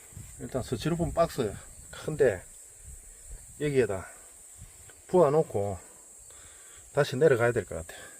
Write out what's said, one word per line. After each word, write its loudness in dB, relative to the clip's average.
일단 -6
스티로폼 -4
박스 -2
큰데 0
여기에다 2
부어놓고 2
다시 0
내려가야 4
될 -2
것 -10
같아요. -12